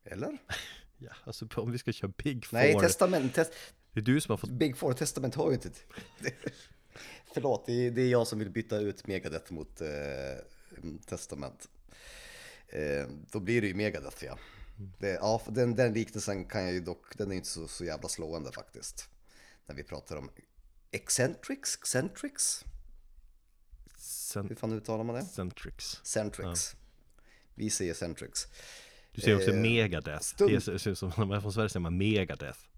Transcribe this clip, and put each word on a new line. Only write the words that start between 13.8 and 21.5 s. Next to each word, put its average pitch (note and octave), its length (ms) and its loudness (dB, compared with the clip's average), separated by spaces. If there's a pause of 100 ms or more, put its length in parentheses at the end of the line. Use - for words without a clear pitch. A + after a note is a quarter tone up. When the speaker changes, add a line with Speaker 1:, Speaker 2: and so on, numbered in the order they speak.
Speaker 1:
ja. B1+ 120 -10 (400)
Speaker 2:
Mm. G2 220 -14
Speaker 1:
Det, G2+ 100 -2
ja, G#2 300 2
för - 120 -8
den, A#2+ 240 2
den A#2+ 180 4
liknelsen G#2 520 -2
kan G#2 180 -2
jag F2+ 100 0
ju F#2 80 0
dock, - 360 -10
den G2+ 100 -4
är G2 40 -4
ju F#2 60 -2
inte F2+ 120 -8
så, D#2+ 180 -8
så - 180 -8
jävla D#2+ 240 -6
slående D#2+ 420 -6
faktiskt. - 580 -14 (560)
När D2+ 100 -12
vi C#2+ 80 -10
pratar D2 320 -10
om C#2 140 -8 (640)
Eccentrics, - 840 -2